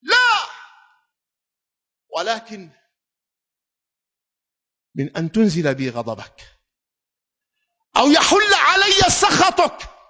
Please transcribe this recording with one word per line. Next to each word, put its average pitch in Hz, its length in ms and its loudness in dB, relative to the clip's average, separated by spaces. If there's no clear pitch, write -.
لا، 427 420 0
ولكن 208 540 -8
من 143 220 -6
أن 165 160 -6
تنزل 170 420 0
بي 131 160 -6
غضبك 113 680 -12
أو 240 100 4
يحل 381 480 4
علي 381 560 2
سخطك 349 800 0